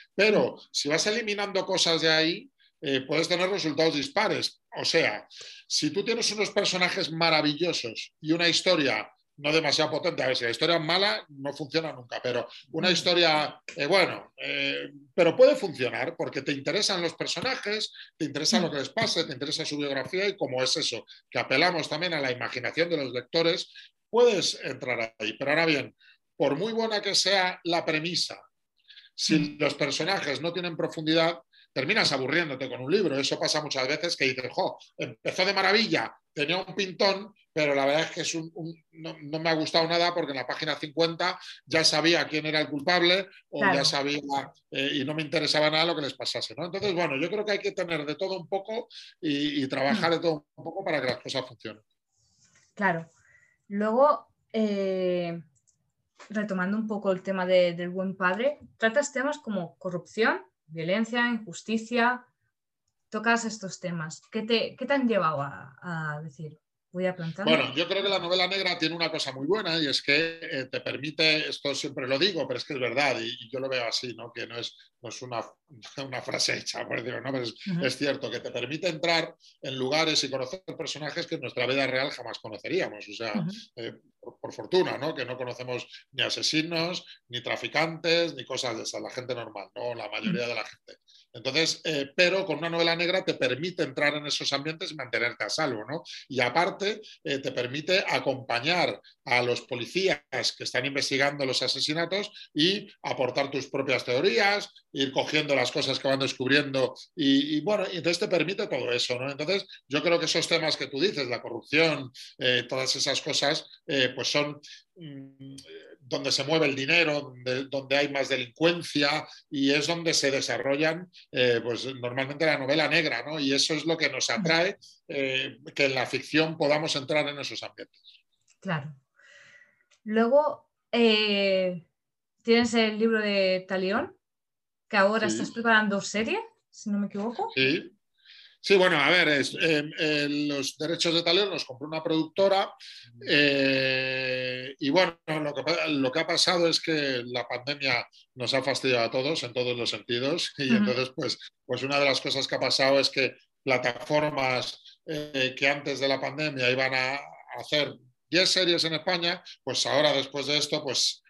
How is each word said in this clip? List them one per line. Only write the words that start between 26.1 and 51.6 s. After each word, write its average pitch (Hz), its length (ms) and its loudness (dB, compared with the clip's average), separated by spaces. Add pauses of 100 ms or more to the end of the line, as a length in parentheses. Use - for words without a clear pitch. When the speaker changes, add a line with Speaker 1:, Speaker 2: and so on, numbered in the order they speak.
Speaker 1:
por 139 200 2
muy 214 180 -2
buena 220 280 0
que 196 120 -2
sea 185 500 2
la 170 220 0
premisa, 156 540 -2 (760)
si - 200 2
Speaker 2:
Mm. 147 240 0
Speaker 1:
los 143 160 0
personajes 147 680 -2
no 170 120 -2
tienen 175 240 -6
profundidad, 165 600 2 (340)
terminas 156 380 2
aburriéndote 139 580 0
con 123 120 -8
un 131 100 -4
libro. 175 280 4
Eso - 200 0
pasa 151 220 0
muchas 135 260 -2
veces 156 280 -2
que 139 100 0
dices, 127 260 -2
"Jo, 180 260 -2 (200)
empezó 151 480 -4
de 196 80 2
maravilla, 190 600 2 (180)
tenía 156 240 -2
un 185 180 -8
pintón, 196 580 0 (200)
pero 147 220 2
la 139 100 4
verdad 147 180 4
es 160 80 -6
que 170 100 -6
es 156 140 -4
un, 165 200 -8
un, 165 360 -10
no, 160 280 -14
no 151 200 -6
me 165 100 0
ha 160 40 2
gustado 160 340 0
nada 170 260 2
porque 156 180 -4
en 135 60 -8
la 123 100 -6
página 147 280 -4
cincuenta 165 640 -2 (260)
ya 160 180 2
sabía 156 440 4
quién 151 180 -2
era 151 160 2
el 147 80 -2
culpable 175 580 2 (220)
o 190 100 -8
Speaker 2:
Claro. 190 180 4
Speaker 1:
ya 139 80 2
sabía, 143 360 0 (500)
eh, 139 220 -2
y 139 120 -2
no 151 100 -4
me 160 80 -4
interesaba 151 460 2
nada 156 160 4
lo 170 100 0
que 151 80 -4
les 131 100 -4
pasase", 117 420 -6
¿no? 156 100 -6
Entonces, 190 280 -2
bueno, 165 260 0
yo 165 100 0
creo 208 160 -2
que 208 80 0
hay 196 60 0
que 196 140 -4
tener 165 320 -4
de 151 100 -4
todo 190 240 -4
un 165 80 -14
poco - 400 -6 (340)
y, 143 420 0
y 131 40 0
trabajar 135 440 2
Speaker 2:
Mm. - 20 4
Speaker 1:
de 160 60 2
todo 160 260 0 (100)
un - 80 -16
poco 170 220 -8
para 160 160 0
que 127 60 -2
las 123 140 -2
cosas 127 260 -4
funcionen. 110 360 -14 (920)